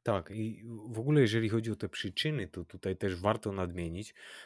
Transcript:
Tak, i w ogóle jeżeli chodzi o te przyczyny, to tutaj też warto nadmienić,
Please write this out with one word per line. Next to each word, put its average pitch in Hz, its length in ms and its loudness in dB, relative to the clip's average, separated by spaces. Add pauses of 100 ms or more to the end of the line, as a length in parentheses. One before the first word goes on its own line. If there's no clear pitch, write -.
Tak, 107 280 0
i 110 360 -4
w 113 320 -8
ogóle 143 220 6
jeżeli 113 280 6
chodzi 110 220 2
o 101 40 -2
te 98 140 -4
przyczyny, 110 580 -2
to 85 180 -8
tutaj 92 320 -4
też 95 180 0
warto 104 360 2
nadmienić, 90 640 -4 (300)